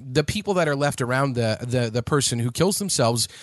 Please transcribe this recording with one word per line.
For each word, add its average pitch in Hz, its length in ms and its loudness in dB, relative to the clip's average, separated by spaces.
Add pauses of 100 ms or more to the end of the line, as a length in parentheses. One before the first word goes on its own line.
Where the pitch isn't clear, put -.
the 139 240 0
people 202 300 -2
that 170 140 2
are 143 60 0
left 139 280 0
around 127 320 0
the, 113 260 0
the, 123 300 0
the 120 120 -2
person 135 360 0
who 117 120 -2
kills 180 280 0
themselves 120 500 2 (140)